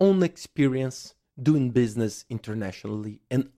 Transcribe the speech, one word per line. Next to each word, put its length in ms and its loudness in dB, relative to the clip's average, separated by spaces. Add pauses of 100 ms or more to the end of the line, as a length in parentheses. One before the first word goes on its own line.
own 200 6
experience 920 -2 (260)
doing 280 2
business 600 0
internationally 920 -8 (100)
and 260 -2